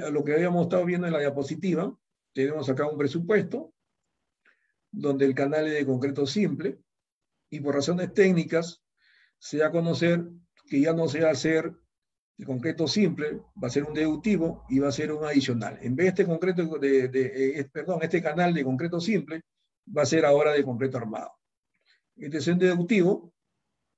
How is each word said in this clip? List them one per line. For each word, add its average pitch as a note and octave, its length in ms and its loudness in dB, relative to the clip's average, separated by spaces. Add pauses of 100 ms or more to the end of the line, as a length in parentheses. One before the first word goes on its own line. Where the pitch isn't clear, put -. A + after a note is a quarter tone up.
(120)
lo D3 120 0
que C#3+ 100 0
habíamos F3 300 2
estado F3+ 220 2
viendo F3 220 -2
en E3 60 -2
la D3+ 60 2
diapositiva, C#3+ 800 -2 (360)
tenemos C#3 360 -2
acá D3 180 0
un D3+ 100 -6
presupuesto, F3 760 -2 (1160)
donde C#3 340 0
el C3+ 100 2
canal D3+ 320 0
es D#3 60 -2
de D3 120 0
concreto C#3 400 -2
simple, E3+ 540 -2 (680)
y D3+ 100 -10
por C#3 160 -2
razones F3+ 380 -2
técnicas F3 680 2 (540)
se - 200 -10
da D#3 100 4
a D#3 40 -2
conocer E3+ 520 2 (460)
que C#3 120 4
ya D#3+ 120 4
no E3 140 0
se D3 140 -2
va D#3+ 80 4
a - 20 4
hacer D#3+ 420 0 (640)
el C3 80 -14
concreto D#3 420 -2
simple, D3+ 540 0 (200)
va B2+ 60 -4
a B2 40 -6
ser C#3+ 120 0
un D3+ 100 -8
deductivo E3 760 0
y B3+ 100 2
va C#3 80 2
a C3+ 60 0
ser D3+ 180 -4
un D3+ 140 -4
adicional. B2 560 0
En B2 140 -4
vez E3+ 100 2
de F#3 40 6
este F#3 160 2
concreto E3 540 0
de, C3+ 300 2
de, C3 500 -2
eh, C3+ 120 -6
perdón, D#3+ 300 -4
este E3 200 0
canal E3+ 320 0
de D3 100 0
concreto E3 380 -2
simple, E3+ 400 -2 (540)
va D3 80 2
a - 20 0
ser D#3 200 2
ahora C#3+ 280 6
de C#3+ 100 4
concreto C3 340 -4
armado. A2 340 -8 (840)
Este D3+ 220 -8
es C#3+ 100 -4
un F3 120 2
deductivo F3+ 760 2 (640)